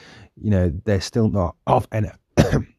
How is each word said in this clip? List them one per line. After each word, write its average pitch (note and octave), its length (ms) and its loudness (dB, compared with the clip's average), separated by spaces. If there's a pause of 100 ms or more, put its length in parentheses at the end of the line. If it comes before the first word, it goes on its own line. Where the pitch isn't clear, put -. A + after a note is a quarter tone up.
(360)
You G#2+ 160 -4
know, F2+ 200 2 (140)
they're G2 160 0
still A2 280 0
not F2+ 260 -2 (100)
of B2+ 260 0
N-, G#2+ 200 -4 (260)
<coughs> - 0 - (420)